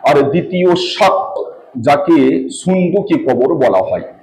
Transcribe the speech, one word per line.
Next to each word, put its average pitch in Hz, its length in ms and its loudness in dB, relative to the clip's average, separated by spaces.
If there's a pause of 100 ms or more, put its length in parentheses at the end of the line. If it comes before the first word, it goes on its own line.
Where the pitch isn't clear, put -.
আর 147 80 4 (160)
দ্বিতীয় 180 380 0 (160)
শাক, 190 320 0 (680)
যাকে 147 320 4 (420)
সুন্দুকি 185 640 0
কবর - 260 0 (120)
বলা 98 260 2
হয়। 90 180 -6 (160)